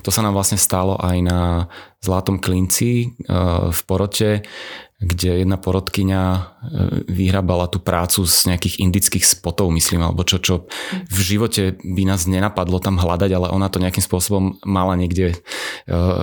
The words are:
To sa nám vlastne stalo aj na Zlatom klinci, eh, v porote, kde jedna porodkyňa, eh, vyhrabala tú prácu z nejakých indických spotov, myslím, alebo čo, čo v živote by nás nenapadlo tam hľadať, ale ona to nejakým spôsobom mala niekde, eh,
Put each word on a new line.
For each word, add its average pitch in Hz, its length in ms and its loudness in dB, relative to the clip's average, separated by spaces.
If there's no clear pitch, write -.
To - 80 -6
sa 110 160 2
nám 101 80 2
vlastne 98 240 0
stalo 95 400 0
aj 90 240 0
na 87 480 2
Zlatom 95 400 0
klinci, 120 720 0
eh, 90 560 0
v 85 160 -2
porote, 104 560 0
kde 90 480 0
jedna 95 160 2
porodkyňa, 95 640 0
eh, 92 200 0
vyhrabala 92 640 0
tú 85 160 -4
prácu 90 420 0
z - 240 2
nejakých 90 300 -2
indických 95 480 2
spotov, 87 480 0
myslím, 82 260 2
alebo 85 220 0
čo, 90 160 0
čo 90 260 0
v 95 80 0
živote 98 640 0
by 95 260 0
nás 90 160 0
nenapadlo 92 540 0
tam 98 180 0
hľadať, 87 380 2
ale 90 180 0
ona 98 160 2
to 90 140 0
nejakým 92 180 0
spôsobom 95 640 0
mala 95 320 2
niekde, 87 380 0
eh, - 880 -2